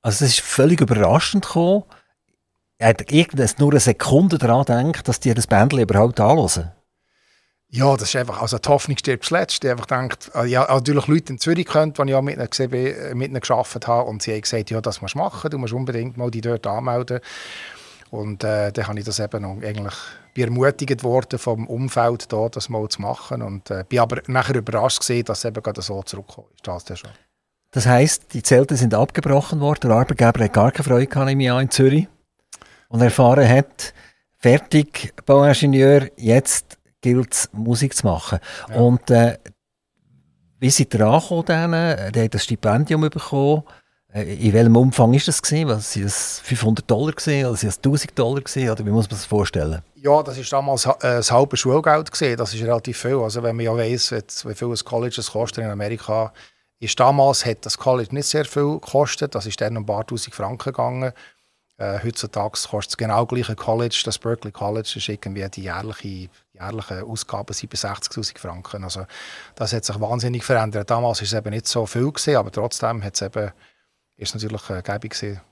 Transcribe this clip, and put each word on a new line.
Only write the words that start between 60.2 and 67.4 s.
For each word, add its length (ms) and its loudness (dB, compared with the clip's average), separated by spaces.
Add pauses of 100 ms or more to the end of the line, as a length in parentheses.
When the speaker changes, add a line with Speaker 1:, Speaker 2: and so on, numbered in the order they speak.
Speaker 2:
Franken 380 -8
gegangen. 400 -4 (640)
Äh, 280 -6
heutzutage 540 -6 (120)
kostet 220 -6
es 40 -8
genau 300 -2
gleich 220 -4
ein 80 -8
College. 480 -2
Das 140 -6
Berklee 340 -8
College 420 -8
ist 140 -10
irgendwie 400 -10
die 140 -14
jährliche 680 -12 (260)
jährlichen 480 -12
Ausgaben 500 -10